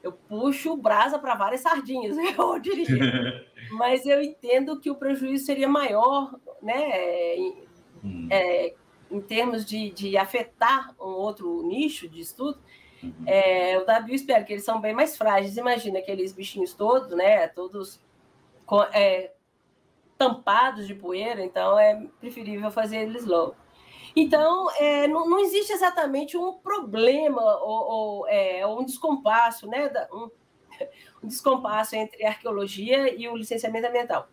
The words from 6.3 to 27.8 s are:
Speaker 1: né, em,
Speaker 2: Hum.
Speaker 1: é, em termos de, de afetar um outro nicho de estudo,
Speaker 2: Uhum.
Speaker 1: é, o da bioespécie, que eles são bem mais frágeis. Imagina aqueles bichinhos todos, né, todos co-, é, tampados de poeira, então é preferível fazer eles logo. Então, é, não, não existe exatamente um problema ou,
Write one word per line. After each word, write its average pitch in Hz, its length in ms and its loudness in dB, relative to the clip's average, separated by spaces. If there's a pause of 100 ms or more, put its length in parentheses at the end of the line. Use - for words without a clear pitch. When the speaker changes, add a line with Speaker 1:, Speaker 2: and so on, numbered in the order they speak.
Speaker 1:
né, 185 720 -2
em, 185 300 -6 (380)
Speaker 2:
Hum. - 260 -8
Speaker 1:
é, 175 440 2 (360)
em 202 100 -6
termos 226 440 -2
de, 214 260 -6
de 196 260 -4
afetar 233 840 0
um 190 60 -12
outro 190 600 -6
nicho 240 420 -4
de 165 120 -18
estudo, 269 380 -10 (440)
Speaker 2:
Uhum. - 240 -14
Speaker 1:
é, 185 520 2
o 185 60 0
da 226 160 4
bioespécie, 240 440 0
que 208 80 -10
eles 202 120 -8
são 214 160 -2
bem 214 140 -2
mais 311 220 2
frágeis. 196 400 2
Imagina 226 420 -2
aqueles 190 340 -4
bichinhos 190 400 -6
todos, 220 440 0
né, 190 320 4
todos 185 520 -12 (640)
co-, 202 280 4
é, 190 400 2 (840)
tampados 226 680 2
de 202 80 -12
poeira, 196 500 -6
então 185 340 2
é 214 280 6 (140)
preferível 214 500 -8
fazer 220 280 -2
eles 226 260 -6
logo. 170 320 0 (580)
Então, 320 640 4
é, 294 300 4
não, 320 220 2
não 370 120 4
existe 403 320 2
exatamente 339 680 0
um 359 160 -2
problema 269 880 2 (160)
ou, 220 320 -2